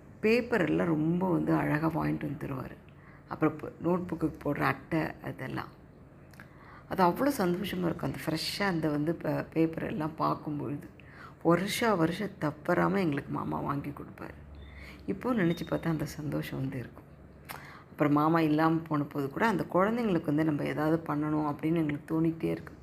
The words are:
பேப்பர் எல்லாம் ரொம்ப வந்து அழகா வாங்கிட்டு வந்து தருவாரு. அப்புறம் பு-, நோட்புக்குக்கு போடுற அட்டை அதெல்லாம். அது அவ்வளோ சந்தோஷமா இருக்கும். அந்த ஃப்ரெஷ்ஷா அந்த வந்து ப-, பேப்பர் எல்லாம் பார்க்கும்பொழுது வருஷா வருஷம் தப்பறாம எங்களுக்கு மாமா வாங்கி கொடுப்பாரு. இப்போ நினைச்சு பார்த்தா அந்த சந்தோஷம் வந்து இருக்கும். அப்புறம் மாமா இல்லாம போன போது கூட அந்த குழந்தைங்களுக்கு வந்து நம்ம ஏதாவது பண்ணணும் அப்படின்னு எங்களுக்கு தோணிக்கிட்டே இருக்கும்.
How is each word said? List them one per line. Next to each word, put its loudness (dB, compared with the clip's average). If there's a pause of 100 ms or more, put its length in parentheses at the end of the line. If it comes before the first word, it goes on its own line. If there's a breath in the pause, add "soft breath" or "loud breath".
(200)
பேப்பர் 4
எல்லாம் 2
ரொம்ப 2
வந்து 2
அழகா 2
வாங்கிட்டு -2
வந்து -6
தருவாரு. -8 (520 loud breath)
அப்புறம் 0
பு-, -10 (100)
நோட்புக்குக்கு -2
போடுற -2
அட்டை -2 (240)
அதெல்லாம். -8 (1200 loud breath)
அது 4
அவ்வளோ 4
சந்தோஷமா 0
இருக்கும். -2
அந்த -6
ஃப்ரெஷ்ஷா -2
அந்த 2
வந்து 0
ப-, -2
பேப்பர் 0
எல்லாம் -4
பார்க்கும்பொழுது -2 (560 loud breath)
வருஷா 2
வருஷம் 0
தப்பறாம 0
எங்களுக்கு 0
மாமா -4
வாங்கி -4
கொடுப்பாரு. -14 (720 loud breath)
இப்போ -2
நினைச்சு 2
பார்த்தா -2
அந்த 0
சந்தோஷம் -4
வந்து -4
இருக்கும். -14 (800 loud breath)
அப்புறம் 2
மாமா 6
இல்லாம 6
போன 2
போது -4
கூட 2
அந்த 2
குழந்தைங்களுக்கு 2
வந்து 2
நம்ம 2
ஏதாவது 2 (100)
பண்ணணும் 0
அப்படின்னு 0
எங்களுக்கு -4
தோணிக்கிட்டே 0
இருக்கும். -4